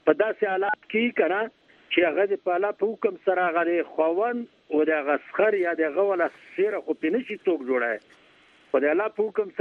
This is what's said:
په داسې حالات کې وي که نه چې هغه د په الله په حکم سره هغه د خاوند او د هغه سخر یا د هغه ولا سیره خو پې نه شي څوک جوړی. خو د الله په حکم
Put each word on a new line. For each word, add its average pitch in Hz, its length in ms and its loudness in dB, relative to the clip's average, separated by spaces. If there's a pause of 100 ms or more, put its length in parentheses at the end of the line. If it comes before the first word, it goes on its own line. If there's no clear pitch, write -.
په - 140 6
داسې 214 200 -4 (100)
حالات 202 360 -2
کې 220 160 -2
وي 240 140 -2
که 170 140 4
نه 202 80 -2 (500)
چې - 80 0 (100)
هغه 170 240 0
د 190 160 -4
په 175 80 0
الله 202 140 -2 (100)
په 220 100 0
حکم 196 380 -4
سره 180 220 2
هغه 170 180 0
د 170 240 0
خاوند 208 500 0 (300)
او 151 180 4
د 156 80 0
هغه 143 160 0 (140)
سخر 208 320 2
یا 170 180 0
د 160 120 0
هغه 185 200 0
ولا 175 240 0
سیره 196 480 -4
خو 156 160 -4
پې 156 160 -2
نه 254 140 -2
شي 214 160 -8
څوک 156 260 0
جوړی. 120 240 0 (760)
خو 135 120 2
د 147 100 2
الله 214 220 -2
په 208 160 -2
حکم 202 300 -4